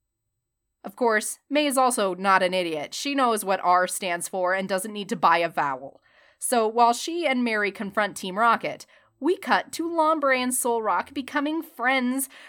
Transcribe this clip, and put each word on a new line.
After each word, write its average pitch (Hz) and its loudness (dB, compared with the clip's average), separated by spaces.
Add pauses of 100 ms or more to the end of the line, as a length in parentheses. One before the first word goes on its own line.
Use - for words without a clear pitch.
(840)
Of 202 -14
course, 220 0 (100)
May 294 2
is 262 0
also 247 2
not 190 4
an 180 0
idiot. 165 -2
She 285 -6
knows 233 2
what 190 0
R 180 4
stands 175 -4
for 185 -2
and 190 -2
doesn't 196 -4
need 208 -8
to 233 -2
buy 170 4
a 170 2
vowel. 139 -4 (380)
So 233 0
while 233 4
she 330 -4
and 254 0
Mary 214 0
confront 196 -4
Team 185 -8
Rocket, 208 0 (360)
we 330 0
cut 247 0
to 330 -6
Lombre 311 2
and 254 -2
Solrock 233 -2
becoming 294 -4
friends, 254 -2 (200)